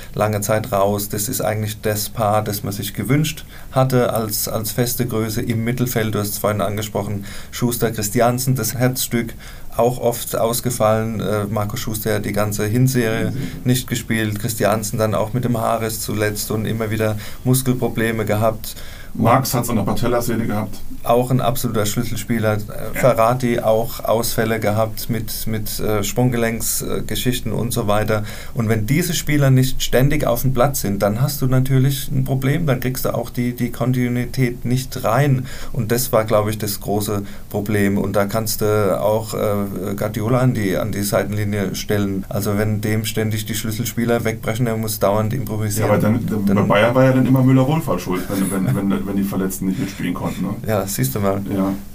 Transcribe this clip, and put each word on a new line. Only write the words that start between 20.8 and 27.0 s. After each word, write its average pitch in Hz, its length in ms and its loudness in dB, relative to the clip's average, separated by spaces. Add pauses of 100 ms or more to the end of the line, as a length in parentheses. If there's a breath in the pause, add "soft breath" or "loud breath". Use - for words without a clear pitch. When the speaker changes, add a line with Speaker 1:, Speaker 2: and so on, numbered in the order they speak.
Speaker 1:
Auch 123 280 4
ein 127 100 4
absoluter 110 440 0
Schlüsselspieler. 113 680 0
Äh, 104 40 0
Speaker 2:
Ja. - 420 -6
Speaker 1:
Ferrati 120 600 4
auch 110 440 2
Ausfälle 113 560 0
gehabt 107 500 0
mit, - 380 -4
mit, 107 320 -4
äh, 104 240 0
Sprunggelenksgeschichten 117 1500 0